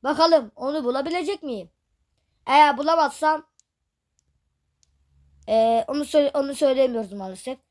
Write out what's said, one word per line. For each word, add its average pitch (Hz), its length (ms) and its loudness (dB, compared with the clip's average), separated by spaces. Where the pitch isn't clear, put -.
Bakalım 302 520 2
onu 277 280 -6
bulabilecek 302 600 -4
miyim? 214 280 -10
Eğer 285 320 4
bulamazsam, 311 720 0
e, 226 400 2
onu 285 180 -4
söyle-, 285 280 2
onu 277 220 -4
söyleyemiyoruz 254 580 0
maalesef. 196 460 -12